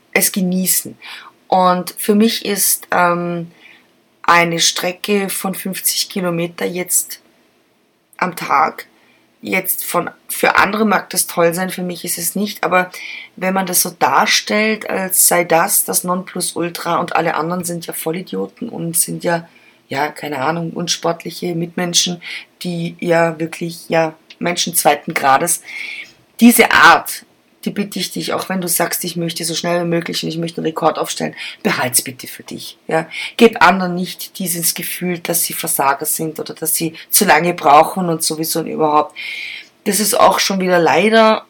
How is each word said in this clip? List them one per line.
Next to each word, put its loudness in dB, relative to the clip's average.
es 2
genießen. -2
Und 4
für 2
mich 4
ist, -2
ähm, 0
eine 2
Strecke 0
von -4
fünfzig -4
Kilometer -4
jetzt -4
am -4
Tag, -2
jetzt -4
von, -4
für 2
andere 2
mag 0
das -2
toll 2
sein, -4
für -6
mich -8
ist -6
es -6
nicht, -4
aber 0
wenn -2
man 0
das 0
so -2
darstellt, 2
als 0
sei 4
das 2
das -2
Nonplusultra -4
und -2
alle 2
anderen -2
sind -8
ja -10
Vollidioten -6
und -6
sind -4
ja, -2
ja, -2
keine -8
Ahnung, -2
unsportliche -4
Mitmenschen, -2
die -6
ja 2
wirklich, -8
ja, 2
Menschen -2
zweiten 2
Grades, 2
diese 8
Art, 6
die -4
bitte -6
ich -6
dich, -4
auch -4
wenn -2
du -4
sagst, 0
ich -6
möchte -4
so -4
schnell 0
wie -2
möglich -2
und -4
ich -6
möchte -6
einen -6
Rekord 0
aufstellen, -6
behalt's 0
bitte -12
für -16
dich, -14
ja. 0
Gib 6
anderen 4
nicht -8
dieses -2
Gefühl, -4
dass -2
sie -6
Versager 0
sind -4
oder -10
dass -4
sie -2
zu 2
lange 4
brauchen 6
und 0
sowieso -2
und -4
überhaupt. 0
Das 0
ist 0
auch 6
schon 0
wieder 4
leider, 4